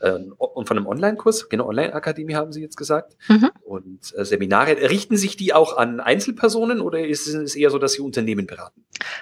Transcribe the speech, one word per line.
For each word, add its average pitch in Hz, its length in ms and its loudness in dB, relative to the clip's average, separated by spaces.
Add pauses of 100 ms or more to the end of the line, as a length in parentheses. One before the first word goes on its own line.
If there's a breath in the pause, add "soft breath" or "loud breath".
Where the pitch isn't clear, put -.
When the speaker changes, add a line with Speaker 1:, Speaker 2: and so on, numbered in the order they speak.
Speaker 1:
Ähm, 95 360 -2
o-, 127 80 -4
und 120 220 -8
von 107 100 0
einem 101 100 -2
Online-Kurs, 214 640 0
genau, 117 180 -2
Online-Akademie 151 680 -4
haben 151 200 -4
Sie 151 80 -12
jetzt 156 160 -16
gesagt. 156 400 -4 (100)
Speaker 2:
Mhm. 220 240 8 (140)
Speaker 1:
Und, 92 500 -14
äh, 101 80 -2
Seminare, 101 540 2 (120)
richten 202 280 0
sich 196 180 -2
die 180 180 0
auch 156 220 6
an 120 240 0
Einzelpersonen 226 800 0
oder 165 260 -2
ist 151 220 -4
es 151 280 -6
eher 143 140 6
so, 139 100 2
dass 135 140 0
Sie 139 80 -4
Unternehmen 110 460 -2
beraten? - 380 -18 (360 loud breath)